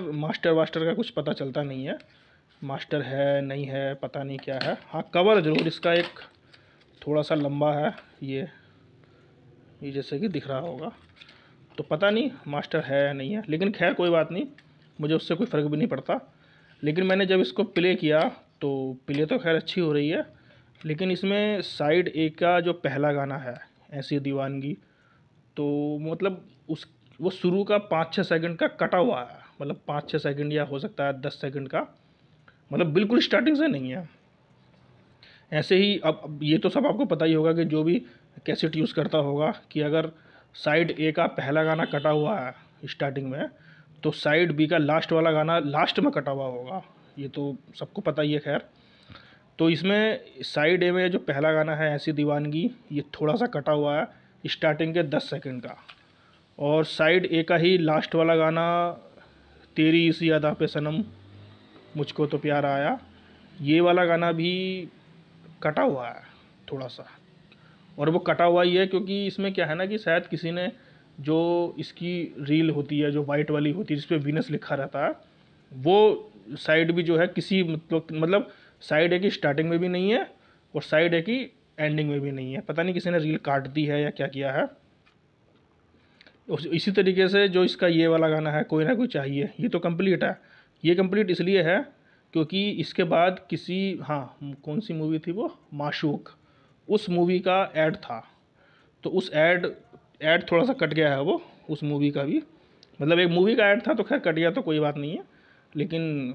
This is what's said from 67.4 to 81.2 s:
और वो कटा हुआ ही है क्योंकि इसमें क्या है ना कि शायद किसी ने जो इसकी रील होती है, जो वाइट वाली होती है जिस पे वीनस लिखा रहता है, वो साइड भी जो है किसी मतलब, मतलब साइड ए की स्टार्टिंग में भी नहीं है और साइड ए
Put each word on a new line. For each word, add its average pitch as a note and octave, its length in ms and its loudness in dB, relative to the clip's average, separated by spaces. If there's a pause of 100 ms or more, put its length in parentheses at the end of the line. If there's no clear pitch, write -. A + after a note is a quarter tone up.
और D3 120 2
वो E3+ 120 4
कटा E3+ 220 2
हुआ F3 200 6
ही F3+ 120 4
है F#3+ 120 4
क्योंकि F#3+ 400 -2
इसमें G3 260 -4
क्या F3+ 120 -2
है D3+ 100 -2
ना F#3 100 -2
कि G#3+ 120 -4
शायद E3+ 300 0
किसी E3 240 -6
ने F3+ 200 -4 (480)
जो E3+ 600 0
इसकी E3+ 600 -6
रील D#3 300 2
होती C#3+ 300 -2
है, D3 120 2
जो C#3+ 120 0
वाइट D3 280 -2
वाली D3 200 2
होती F3 220 -4
है C#3+ 60 -2
जिस D3 60 -10
पे E3 120 0
वीनस D3 340 -2
लिखा - 240 -4
रहता C#3 300 -4
है, D#4 100 -2 (560)
वो F3+ 600 4 (260)
साइड E3 340 2
भी E3+ 120 0
जो E3 140 2
है F3 120 4
किसी F3+ 340 0
मतलब, D#3+ 500 -2
मतलब F3 380 2 (320)
साइड E3+ 300 4
ए F3+ 60 2
की G3 120 2
स्टार्टिंग D#3 380 0
में E3+ 100 2
भी F3+ 100 0
नहीं F3+ 220 0
है E4 180 -2 (440)
और D3 100 -4
साइड E3 300 4
ए E3 100 2